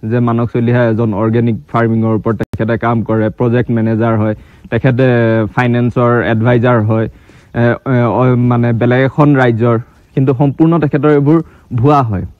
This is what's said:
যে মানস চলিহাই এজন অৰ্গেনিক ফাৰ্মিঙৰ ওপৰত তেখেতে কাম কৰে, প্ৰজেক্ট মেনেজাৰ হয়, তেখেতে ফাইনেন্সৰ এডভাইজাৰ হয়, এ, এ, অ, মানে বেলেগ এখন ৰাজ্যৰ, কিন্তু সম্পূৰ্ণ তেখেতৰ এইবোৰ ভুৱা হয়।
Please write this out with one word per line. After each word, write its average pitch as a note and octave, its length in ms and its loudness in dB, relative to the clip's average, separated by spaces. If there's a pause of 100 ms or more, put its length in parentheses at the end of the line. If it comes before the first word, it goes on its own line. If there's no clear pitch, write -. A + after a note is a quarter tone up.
যে A2 160 -2
মানস A#2+ 340 0
চলিহাই A#2+ 340 0
এজন A2+ 260 -2
অৰ্গেনিক A2 420 0 (160)
ফাৰ্মিঙৰ A2+ 440 0
ওপৰত A2 200 -2
তেখেতে A2 420 -4
কাম A#2 260 -2
কৰে, A2 260 -2
প্ৰজেক্ট A#2+ 420 -2
মেনেজাৰ A2+ 460 0
হয়, G#2+ 180 -2 (360)
তেখেতে B2 340 0 (500)
ফাইনেন্সৰ A#2+ 680 0
এডভাইজাৰ A#2 580 0
হয়, A2 240 -2
এ, - 540 -14
এ, A#2+ 440 0
অ, B2 320 2
মানে A#2+ 380 0
বেলেগ B2 300 0
এখন C#3+ 320 2
ৰাজ্যৰ, A#2+ 440 2 (360)
কিন্তু C3+ 180 2
সম্পূৰ্ণ D3+ 460 2
তেখেতৰ D3 300 0
এইবোৰ D3+ 340 2 (300)
ভুৱা C#3 280 2
হয়। G2+ 240 -4 (140)